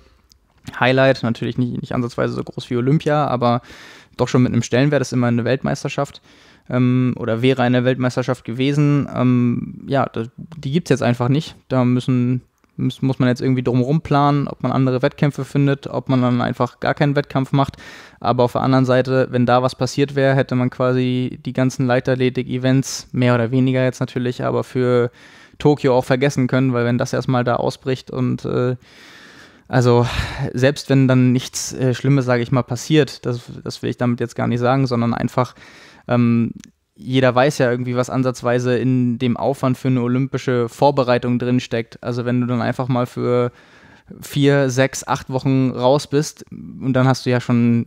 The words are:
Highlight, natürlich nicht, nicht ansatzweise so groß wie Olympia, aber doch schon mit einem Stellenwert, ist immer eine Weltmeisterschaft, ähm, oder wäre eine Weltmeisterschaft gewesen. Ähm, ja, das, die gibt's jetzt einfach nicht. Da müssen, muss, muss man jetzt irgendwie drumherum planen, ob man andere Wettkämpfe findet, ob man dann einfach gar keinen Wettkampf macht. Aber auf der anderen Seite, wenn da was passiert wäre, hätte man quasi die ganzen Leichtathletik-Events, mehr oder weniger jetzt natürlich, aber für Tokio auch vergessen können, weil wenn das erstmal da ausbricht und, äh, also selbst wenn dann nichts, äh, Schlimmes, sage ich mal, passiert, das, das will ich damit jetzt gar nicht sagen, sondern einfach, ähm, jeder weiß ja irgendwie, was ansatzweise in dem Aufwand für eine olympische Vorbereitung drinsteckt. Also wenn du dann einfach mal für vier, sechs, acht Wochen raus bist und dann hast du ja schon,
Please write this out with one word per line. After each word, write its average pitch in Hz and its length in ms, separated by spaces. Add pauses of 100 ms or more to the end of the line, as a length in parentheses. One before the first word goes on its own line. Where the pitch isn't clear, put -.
(800)
Highlight, 131 420
natürlich 120 380
nicht, 123 220
nicht - 120
ansatzweise 123 400
so 123 100
groß - 280
wie 123 60
Olympia, 147 500
aber 123 340 (560)
doch 123 100
schon 127 140
mit 123 120
einem 117 100
Stellenwert, 139 380
ist 127 120
immer 123 140
eine 117 160
Weltmeisterschaft, 139 800 (480)
ähm, 127 480
oder 113 240
wäre 131 220
eine 127 200
Weltmeisterschaft 127 600
gewesen. 143 680
Ähm, 123 720
ja, 135 200
das, 113 320
die - 340
gibt's 170 200
jetzt 123 120
einfach 120 240
nicht. 139 300 (100)
Da 131 160
müssen, 123 580 (360)
muss, 127 240
muss 135 180
man 131 80
jetzt 123 140
irgendwie 127 220
drumherum 127 360
planen, 143 480
ob - 160
man 123 80
andere 127 300
Wettkämpfe 139 420
findet, 139 440
ob - 200
man 131 140
dann 123 180
einfach 120 400
gar 127 140
keinen 143 240
Wettkampf 139 340
macht. 139 240 (460)
Aber 123 240
auf 123 80
der - 80
anderen 131 240
Seite, 127 460
wenn 123 140
da 123 160
was 127 140
passiert 139 400
wäre, 135 220
hätte 127 180
man 123 140
quasi 127 760
die 135 60
ganzen 127 340
Leichtathletik-Events, 127 1300
mehr 123 240
oder 117 160
weniger 131 320
jetzt 127 160
natürlich, 123 460
aber 123 180
für 123 480 (480)
Tokio 143 380
auch 127 80
vergessen 135 420
können, 131 240
weil 120 140
wenn 120 120
das 120 140
erstmal 123 320
da 123 140
ausbricht - 520
und, 123 360
äh, 123 320 (880)
also 120 380 (480)
selbst 131 360
wenn 135 200
dann 127 240
nichts, - 400
äh, 127 200
Schlimmes, 135 320
sage 123 180
ich 120 80
mal, 127 120
passiert, 139 640
das, 120 160 (220)
das - 180
will 120 80
ich 117 80
damit 120 220
jetzt 120 160
gar 117 120
nicht 117 120
sagen, 131 280
sondern 117 260
einfach, - 420 (520)
ähm, 117 440 (440)
jeder 127 380
weiß 135 260
ja 127 120
irgendwie, 123 240
was 123 140
ansatzweise 123 680
in 123 400
dem 120 200
Aufwand 127 400
für - 100
eine 127 140
olympische 123 640
Vorbereitung 123 720
drinsteckt. 123 640
Also 120 220
wenn 123 160
du 120 60
dann 120 140
einfach 123 280
mal 123 160
für 123 480 (680)
vier, 139 480
sechs, 131 380
acht - 220
Wochen 131 420
raus 127 360
bist - 440
und - 420
dann 131 140
hast 131 180
du 127 40
ja 123 100
schon, 117 480